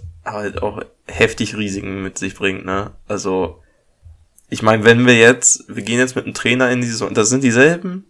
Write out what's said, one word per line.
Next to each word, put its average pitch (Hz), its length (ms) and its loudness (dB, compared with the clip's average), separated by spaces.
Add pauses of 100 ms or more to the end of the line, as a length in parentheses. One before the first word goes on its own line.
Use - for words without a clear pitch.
(240)
halt 104 380 -8
auch 101 220 -8 (240)
heftig 107 500 -2
Risiken 98 460 -6
mit 95 160 -10
sich 98 160 -8
bringt, 98 280 -6
ne? 98 280 -6 (160)
Also, 92 560 -6 (840)
ich - 120 -8
meine, 110 220 2
wenn 117 240 6
wir 120 100 6
jetzt, 120 500 4
wir 120 140 -10
gehen 113 160 -4
jetzt 127 180 -2
mit - 100 -6
einem - 100 -10
Trainer 123 340 0
in 123 120 0
die 123 60 -4
Saison, 104 260 -6
das 107 160 2
sind 131 140 0
dieselben, 170 680 2